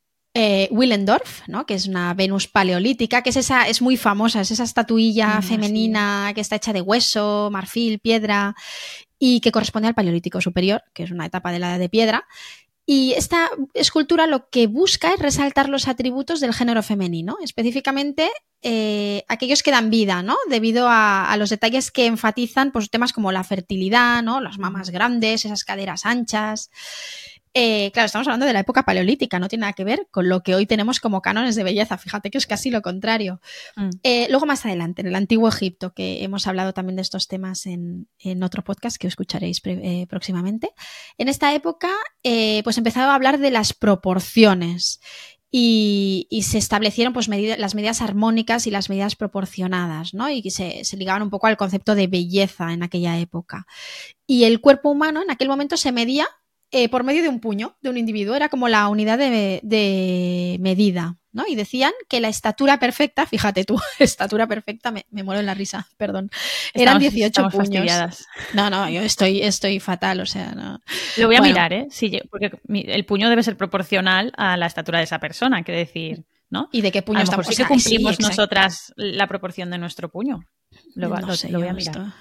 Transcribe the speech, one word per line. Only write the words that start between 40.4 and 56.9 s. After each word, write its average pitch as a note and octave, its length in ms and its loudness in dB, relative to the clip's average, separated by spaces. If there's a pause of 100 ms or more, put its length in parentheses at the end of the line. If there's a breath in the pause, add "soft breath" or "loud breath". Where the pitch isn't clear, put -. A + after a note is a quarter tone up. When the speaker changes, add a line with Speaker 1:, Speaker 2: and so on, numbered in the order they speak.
Speaker 1:
En A#3+ 100 -2
esta C#4+ 280 2
época, E4 340 -4 (340)
eh, A3 400 2
pues A#3 140 -2
empezaba B3 360 2
a - 20 6
hablar C4+ 240 4
de C#4 100 4
las A3 240 2
proporciones F#3 1300 4 (480 loud breath)
y, G#3 800 2
y G#3+ 140 -2
se - 160 0
establecieron, A3 540 0
pues, A3 160 -4
medida-, G#3 280 -2
las G3+ 160 -4
medidas G#3+ 300 -2
armónicas A3+ 640 0
y G#3+ 40 -2
las G3 200 -4
medidas G3 240 -2
proporcionadas, F3+ 1000 -6
¿no? B3 160 -4
Y A#3+ 220 -6
se, F#3 340 -8
se G3 120 -6
ligaban F#3+ 260 -2
un G3+ 80 -4
poco G3+ 160 0
al A3 100 4
concepto G3 380 0
de G3 100 4
belleza F3+ 680 0
en E3+ 100 -4
aquella F3 340 -2
época. E3+ 480 -8 (640 loud breath)
Y B3 160 6
el A3+ 180 6
cuerpo C#4 300 8
humano D4+ 320 0
en F#4 80 -4
aquel C4 160 -2
momento C#4+ 300 -2
se C4+ 140 0
medía B3+ 360 0 (440)
eh, A#3+ 180 2
por B3 140 0